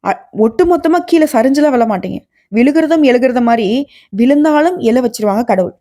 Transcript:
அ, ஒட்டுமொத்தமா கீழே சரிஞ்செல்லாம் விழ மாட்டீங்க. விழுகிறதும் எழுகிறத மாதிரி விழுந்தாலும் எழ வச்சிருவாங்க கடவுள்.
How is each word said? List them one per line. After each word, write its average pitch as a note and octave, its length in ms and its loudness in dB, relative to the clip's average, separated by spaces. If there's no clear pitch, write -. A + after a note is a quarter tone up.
அ, G3+ 80 -2
ஒட்டுமொத்தமா E4+ 600 0
கீழே D#4+ 240 2
சரிஞ்செல்லாம் C4+ 420 2
விழ A#3 100 2
மாட்டீங்க. F#3+ 320 -6
விழுகிறதும் D4+ 580 2
எழுகிறத B3 380 0
மாதிரி A3+ 200 0
விழுந்தாலும் D4 580 2
எழ A#3 160 2
வச்சிருவாங்க G#3+ 460 -2
கடவுள். F#3 300 -2